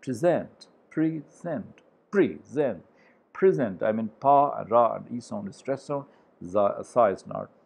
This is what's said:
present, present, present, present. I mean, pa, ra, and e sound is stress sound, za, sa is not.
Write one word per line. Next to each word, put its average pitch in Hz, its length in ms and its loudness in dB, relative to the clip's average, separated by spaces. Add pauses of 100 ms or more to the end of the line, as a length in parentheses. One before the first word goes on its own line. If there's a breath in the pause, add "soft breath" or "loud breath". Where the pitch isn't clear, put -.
present, 131 640 -2 (220)
present, 156 920 -6 (300)
present, 110 720 0 (500 soft breath)
present. 147 500 2
I 110 80 2
mean, 110 180 -2 (100)
pa, 139 500 2
ra, 113 260 4
and 98 160 -10
e 120 80 -8
sound 104 300 -10
is 95 60 -14
stress 135 300 -8
sound, 139 200 -8 (400 soft breath)
za, 101 380 0
sa 120 220 2
is 95 220 0
not. 101 220 -10 (160)